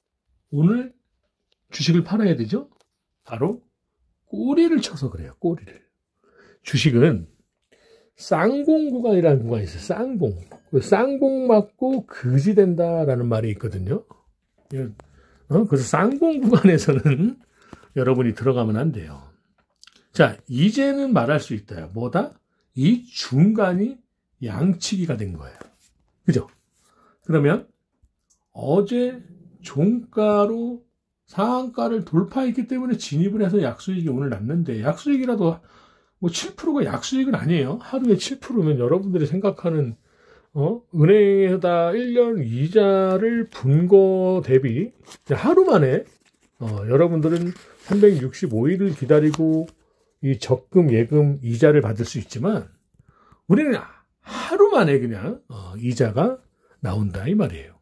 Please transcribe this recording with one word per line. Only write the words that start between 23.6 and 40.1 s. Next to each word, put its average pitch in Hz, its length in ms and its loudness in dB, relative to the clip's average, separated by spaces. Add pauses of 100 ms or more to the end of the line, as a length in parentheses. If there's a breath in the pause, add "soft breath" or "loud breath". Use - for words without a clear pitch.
양치기가 160 760 -4
된 101 160 -8
거예요. 73 240 -18 (680)
그죠? 131 220 0 (800 soft breath)
그러면 156 420 0 (840)
어제 208 680 -2 (400)
종가로 220 1200 -2 (420)
상한가를 233 800 -4
돌파했기 247 640 -2
때문에 254 300 -4
진입을 196 460 -2
해서 190 180 0
약수익이 165 480 -4
오늘 135 200 -4
났는데, 120 520 -4
약수익이라도 208 760 -2 (600 soft breath)
뭐 175 100 -2
칠 - 260 -8
프로가 285 300 -2
약수익은 262 500 -4
아니에요. 151 460 -2
하루에 247 360 0
칠 - 220 -8
프로면 156 400 -2
여러분들이 175 460 0
생각하는, 165 720 -4 (580 soft breath)